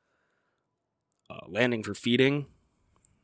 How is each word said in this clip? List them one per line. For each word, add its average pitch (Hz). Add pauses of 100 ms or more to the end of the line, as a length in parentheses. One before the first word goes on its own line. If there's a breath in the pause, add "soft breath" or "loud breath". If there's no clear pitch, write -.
(1300)
uh, -
landing 113
for 101
feeding, 135 (760)